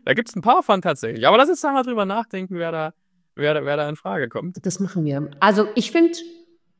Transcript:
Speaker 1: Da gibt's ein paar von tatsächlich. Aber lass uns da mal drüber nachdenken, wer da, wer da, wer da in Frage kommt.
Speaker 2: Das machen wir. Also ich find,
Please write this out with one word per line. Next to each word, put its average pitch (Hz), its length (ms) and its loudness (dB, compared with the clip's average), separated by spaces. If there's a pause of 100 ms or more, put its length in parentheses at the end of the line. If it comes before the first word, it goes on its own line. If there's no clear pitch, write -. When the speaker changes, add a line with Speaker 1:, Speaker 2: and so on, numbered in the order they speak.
Speaker 1:
Da 135 80 2
gibt's - 200 -4
ein 185 80 -6
paar 277 200 4
von 196 180 2
tatsächlich. 123 460 -2
Aber 196 100 8
lass 277 140 6
uns 330 100 0
da 294 120 0
mal 269 100 2
drüber 233 240 -2
nachdenken, 190 500 -6
wer 165 160 -4
da, 160 220 -4 (400)
wer 147 200 0
da, 143 120 -2
wer 147 100 0
da 147 120 -2
in 151 80 -8
Frage 175 340 -4
kommt. 151 340 -10
Speaker 2:
Das 180 160 -4
machen 180 240 -2
wir. 147 260 -4 (100)
Also 202 340 4
ich - 180 -2
find, 339 240 2 (640)